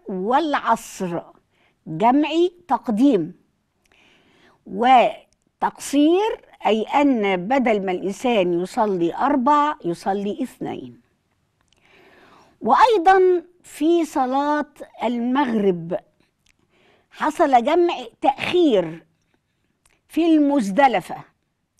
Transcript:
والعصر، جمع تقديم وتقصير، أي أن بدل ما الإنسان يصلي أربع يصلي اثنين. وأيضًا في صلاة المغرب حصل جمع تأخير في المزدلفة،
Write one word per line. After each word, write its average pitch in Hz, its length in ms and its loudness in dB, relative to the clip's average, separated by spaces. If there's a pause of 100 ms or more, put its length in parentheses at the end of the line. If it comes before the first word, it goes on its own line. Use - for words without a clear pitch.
والعصر، 226 1120 -4 (640)
جمع 247 420 0 (380)
تقديم 208 640 0 (1300)
وتقصير، 262 1800 0 (240)
أي 220 180 0
أن 208 640 0
بدل 226 380 0
ما 190 60 -4
الإنسان 185 680 -2
يصلي 185 540 -2
أربع 294 600 0 (100)
يصلي 196 580 -6
اثنين. - 580 -12 (1600)
وأيضًا 370 800 4 (200)
في 330 420 0
صلاة 285 680 -2 (300)
المغرب 226 920 -2 (1120)
حصل 269 520 0
جمع 339 300 0 (280)
تأخير 190 840 0 (1040)
في 320 180 -2
المزدلفة، 277 920 2 (640)